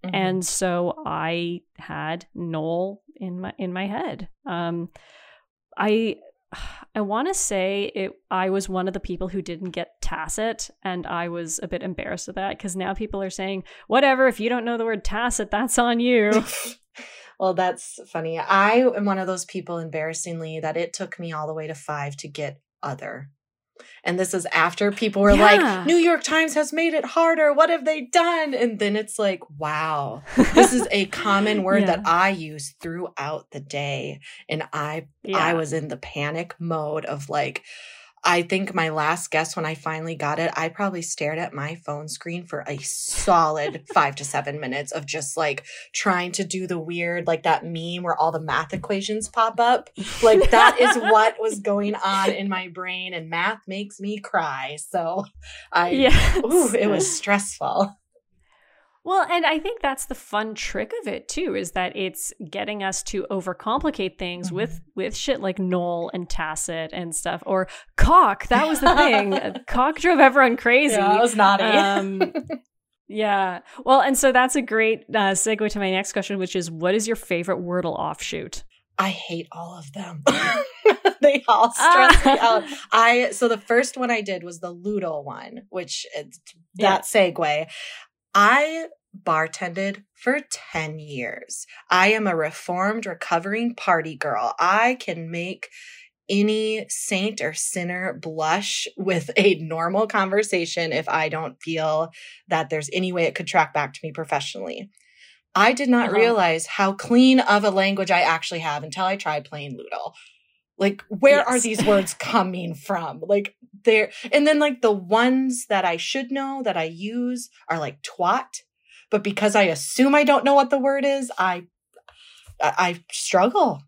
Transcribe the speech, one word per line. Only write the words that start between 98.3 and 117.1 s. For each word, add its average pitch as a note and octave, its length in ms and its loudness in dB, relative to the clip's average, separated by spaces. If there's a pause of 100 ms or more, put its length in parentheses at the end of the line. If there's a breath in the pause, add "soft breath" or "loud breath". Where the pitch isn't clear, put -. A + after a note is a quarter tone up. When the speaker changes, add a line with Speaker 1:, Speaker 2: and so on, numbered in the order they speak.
Speaker 1:
with F3 400 -2
a G3 180 6
normal E3 500 -2
conversation F#3+ 840 -2
if D#3 160 -2
I D#3 220 0
don't D#3 320 -8
feel D#3+ 480 -2 (380 loud breath)
that D#3+ 200 -2
there's D3+ 240 -6
any F#3 180 -2
way F3+ 140 0
it D#3 100 -2
could E3 120 -8
track D#3+ 260 2
back C#3+ 220 -4
to - 80 -18
me D#3 100 -10
professionally. - 800 -8 (640 soft breath)
I G#3 180 4
did C4+ 160 -2
not A#3+ 220 4
Speaker 2:
Uh-huh. G3+ 80 2
Speaker 1:
realize G3 480 2
how G3 260 0
clean B3+ 480 6
of G#3 240 4
a G#3 60 4
language F#3+ 400 0
I F3+ 100 4
actually E3+ 400 0
have D3 240 -4
until F#3 220 -4
I G3 100 0
tried D3+ 300 -4
playing C#3+ 320 -10
Loodle. - 360 -10 (640 soft breath)
Like, G3+ 300 0
where C#4 400 6
are B3+ 60 2
Speaker 2:
Yes. B3 80 2
Speaker 1:
these A3 240 -2
words G3+ 260 4
coming F#3 600 -2
from? D#3+ 520 -6
Like, G3+ 300 0 (280)
they're, A3 260 4 (200 loud breath)
and D4 160 4
then, D4+ 120 4
like, D4 240 0
the A3 100 4
ones A#3+ 800 2
that F#3+ 160 2
I E3+ 100 0
should B3+ 340 -6
know C4+ 340 -6
that G3 120 0
I E3 80 -2
use A#3 640 -6 (220 soft breath)